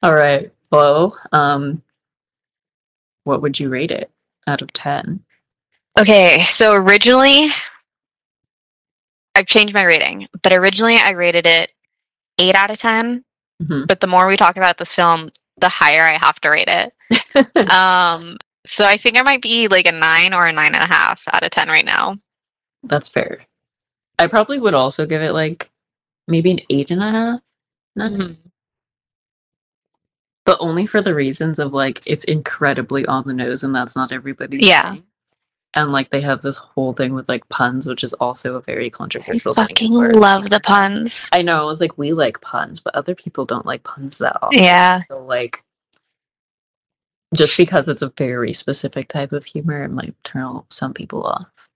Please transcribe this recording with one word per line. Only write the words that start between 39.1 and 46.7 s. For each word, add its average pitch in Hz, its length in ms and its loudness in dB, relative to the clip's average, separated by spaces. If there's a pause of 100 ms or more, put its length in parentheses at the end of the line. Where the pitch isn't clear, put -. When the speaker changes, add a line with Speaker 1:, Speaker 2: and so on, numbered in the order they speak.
Speaker 1:
thing 220 100 0
as 214 60 -4
Speaker 2:
fucking 226 220 -2
Speaker 1:
far 233 180 2
as 226 60 4
Speaker 2:
love 202 280 6
the 202 120 -10
Speaker 1:
humor 208 40 2
goes. - 60 -12
Speaker 2:
puns. 202 680 2
Speaker 1:
I 180 80 2
know, 170 200 0
I 151 40 -2
was 156 160 -4
like, 165 160 -4
"We 143 160 -4
like 143 260 -2
puns, - 400 -10
but - 160 -8
other 143 200 -6
people - 300 -10
don't 120 200 -8
like 120 180 -10
puns - 360 -10
that - 220 -4
often." 240 220 2
Speaker 2:
Yeah. 180 460 4
Speaker 1:
So, 135 160 -14
like, 123 380 -8 (1700)